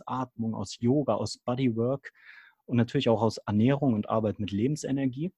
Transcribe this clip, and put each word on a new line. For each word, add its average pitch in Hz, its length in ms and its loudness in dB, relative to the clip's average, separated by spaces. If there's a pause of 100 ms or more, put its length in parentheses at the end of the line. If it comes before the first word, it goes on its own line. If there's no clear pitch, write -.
Atmung, 120 480 -6
aus 104 240 -8
Yoga, 123 360 2
aus 107 220 -4
Bodywork 123 760 -2 (500)
und - 140 -2
natürlich 120 320 2
auch 110 120 4
aus 113 180 0
Ernährung 127 540 2
und 104 140 -2
Arbeit 107 320 0
mit 98 120 -4
Lebensenergie. 135 840 -2